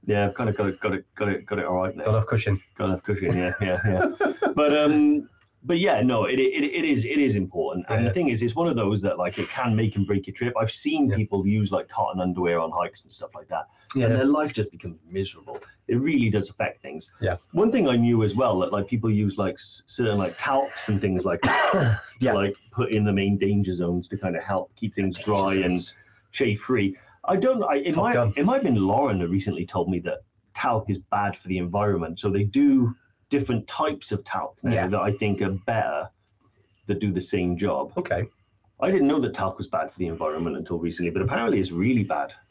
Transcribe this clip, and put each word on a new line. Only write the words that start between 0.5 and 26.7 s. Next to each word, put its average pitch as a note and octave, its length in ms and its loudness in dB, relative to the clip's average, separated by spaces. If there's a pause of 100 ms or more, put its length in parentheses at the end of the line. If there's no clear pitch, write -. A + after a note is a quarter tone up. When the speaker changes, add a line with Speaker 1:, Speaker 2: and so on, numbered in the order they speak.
Speaker 1:
got G2+ 160 0
it, F#2 100 -8
got F#2 140 -2
it, F#2 120 -6 (100)
got G#2 120 -2
it, F#2+ 180 -4
got G2+ 140 -4
it F2+ 60 -4
all F2+ 100 -2
right F#2 200 -2
now. E2 100 -8
Speaker 2:
Got A2 100 0
enough A2 120 0
cushion. G#2 340 0 (160)
Speaker 1:
Got G2+ 80 -4
enough F#2+ 180 -2
cushion, F#2+ 340 -2
yeah, F2+ 240 -2
yeah, G2 240 0
yeah. - 460 0 (100)
Speaker 2:
<laughs> - 140 0
Speaker 1:
But, D4 200 4
um, D3 540 4 (340)
but E3+ 160 0
yeah, F3 220 2
no, A#2+ 240 2
it, C3 140 0
it, C#3 240 2
it D#3+ 220 -2
is, C3 180 2
it - 140 -2
is C3 180 4
important. F2+ 540 -4
And A2 140 2
Speaker 2:
Yeah. A#2 40 2
Speaker 1:
the G#2 60 0
thing E3+ 160 2
is, A2+ 120 0
it's A#2 140 0
one E3+ 120 4
of C#3+ 100 2
those G#2 240 2
that, - 160 0
like, F2+ 200 -2
it - 120 -4
can A#2+ 260 0
make A2 220 2
and G2 100 2
break G2 180 0
your G2 80 -12
trip. A#2+ 260 -2
I've A2 120 0
seen D3 380 0
Speaker 2:
Yeah. G#2 80 0
Speaker 1:
people G2+ 280 0
use, G#2 260 2
like, F#2 180 -2
cotton F#2+ 320 -2
underwear F2 380 0
on E2 120 -2
hikes - 320 -4
and - 80 -20
stuff - 240 -14
like - 140 -18
that, D#2+ 180 -6 (280)
Speaker 2:
Yeah. B2+ 100 2
Speaker 1:
and A2+ 100 4
their C3 100 2
life D3 280 2
just G#2 180 -2
becomes E2+ 260 -12 (120)
miserable. - 500 -8 (300)
It A#2 100 2
really C#3 300 2
does G2+ 200 0
affect - 320 -6
things. - 380 -14
Speaker 2:
Yeah. F#2 160 -2 (160)
Speaker 1:
One G#3+ 200 4
thing G3+ 180 4
I B2 80 4
knew A#2 260 4
as G2+ 100 0
well, G#2 260 2
that, F2+ 120 -2
like, G2+ 160 -2
people A2+ 220 -2
use, G#2 280 2
like, - 180 -2
s-, - 320 -18
certain, G#2+ 300 -2
like, F#2+ 220 -2
talcs C#3 480 -2
and G2+ 140 0
things F#2 240 0
like F2 160 -2
that - 300 2
Speaker 2:
<coughs> - 20 0
Speaker 1:
to, B2+ 280 2 (200)
Speaker 2:
Yeah. B2 120 2
Speaker 1:
like, G2+ 220 0 (160)
put A#2+ 200 -2
in G#2+ 120 2
the G#2 100 2
main G2 240 2
danger G2 360 2
zones F2 340 -2
to G2 100 -8
kinda F2+ 220 -4
help F#2+ 360 -4
keep G#2+ 200 -6
things F#2+ 220 -2
Speaker 2:
Danger - 140 -10
Speaker 1:
dry G2 240 2
and F2+ 220 2
Speaker 2:
zones. - 160 -6 (380)
Speaker 1:
shave A2 300 0
free. G2 340 0 (340)